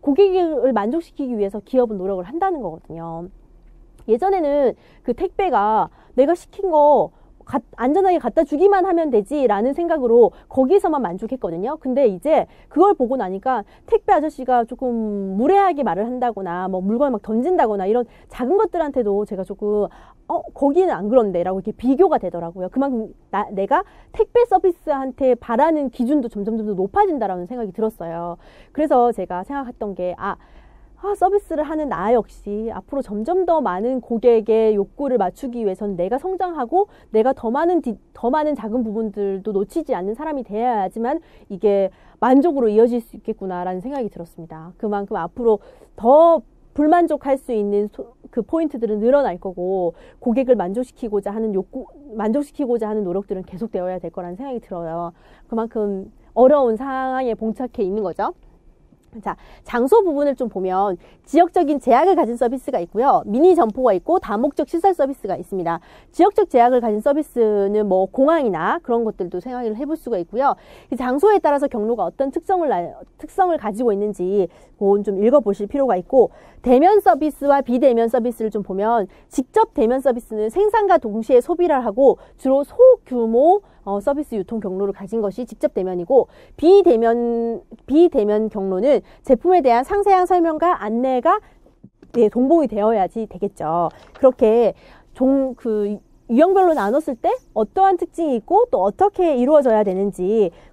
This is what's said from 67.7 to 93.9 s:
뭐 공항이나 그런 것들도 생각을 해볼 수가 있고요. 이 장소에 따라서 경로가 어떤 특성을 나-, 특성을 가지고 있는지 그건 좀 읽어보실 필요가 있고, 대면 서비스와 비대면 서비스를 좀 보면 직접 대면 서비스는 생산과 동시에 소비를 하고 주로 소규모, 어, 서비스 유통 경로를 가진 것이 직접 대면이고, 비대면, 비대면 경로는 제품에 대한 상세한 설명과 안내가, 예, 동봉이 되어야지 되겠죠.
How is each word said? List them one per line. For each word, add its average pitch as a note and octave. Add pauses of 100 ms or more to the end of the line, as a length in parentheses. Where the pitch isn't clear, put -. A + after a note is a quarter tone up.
뭐 F#3
공항이나 C4
그런 A#3
것들도 F#3
생각을 B3
해볼 D4
수가 A#3
있고요. A3+ (380)
이 B3+
장소에 C#4+
따라서 C#4+
경로가 A3+
어떤 C4+
특성을 E4+
나-, F3 (260)
특성을 F4
가지고 A3
있는지 G3 (300)
그건 G3+
좀 G3
읽어보실 A3
필요가 B3+
있고, A#3+ (320)
대면 D#4+
서비스와 C#4+
비대면 A#3+
서비스를 A3+
좀 G#3
보면 G3+ (220)
직접 G#4+
대면 B3+
서비스는 A3+
생산과 G4+
동시에 A3+
소비를 D#4+
하고 A#3 (180)
주로 C4+
소규모, D#4+ (220)
어, G3+
서비스 C#4+
유통 G#3+
경로를 G3
가진 G3+
것이 G#3
직접 -
대면이고, F#3 (280)
비대면, A#3 (240)
비대면 A3
경로는 G3 (220)
제품에 E4
대한 B3
상세한 G4
설명과 E4
안내가, B3+ (800)
예, G#3+
동봉이 C4+
되어야지 G#3+
되겠죠. E3 (240)